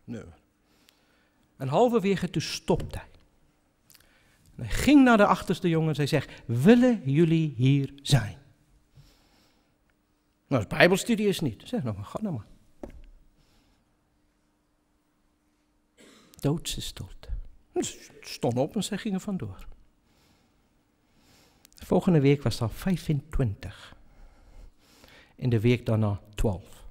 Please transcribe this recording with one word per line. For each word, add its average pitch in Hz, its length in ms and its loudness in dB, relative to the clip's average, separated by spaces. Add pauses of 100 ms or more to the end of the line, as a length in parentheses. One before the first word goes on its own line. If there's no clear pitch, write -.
Nee. 110 200 -14 (1300)
En 131 120 -8
halverwege, 196 640 0
toen 160 120 -4
stopte - 560 -4
hij. - 100 -16 (1500)
En - 80 -12
hij 107 40 -10
ging 269 360 6
naar 240 120 8
de 202 100 6
achterste - 420 0
jongens 160 300 0
en 143 100 0
zegt, - 380 -2
"Willen 214 580 6
jullie 156 520 2
hier 135 360 2 (100)
zijn?" 104 380 0 (2000)
Nou, 127 120 0
de - 60 -8
Bijbelstudie 190 600 2
is 185 120 -2
niet. 123 240 -6
Zeg, 220 180 -6
nou, 107 200 -6
ga - 200 -12
nou 190 120 -6
maar. 107 120 -10 (4000)
Doodse - 400 -4
stilte. - 480 -14 (460)
Ze - 360 -8 (100)
stonden - 420 -4
op - 140 -6
en 185 80 -4
ze 196 140 -8
gingen 190 220 -6
vandoor. 113 460 -10 (2000)
De - 120 -20
volgende 180 340 2
week 139 220 4
was - 160 -2
dat 110 140 -4
vijfentwintig. - 1200 -6 (1400)
En 131 120 -6
de 117 120 2
week 120 260 0
daarna 110 340 0 (140)
twaalf. - 560 -4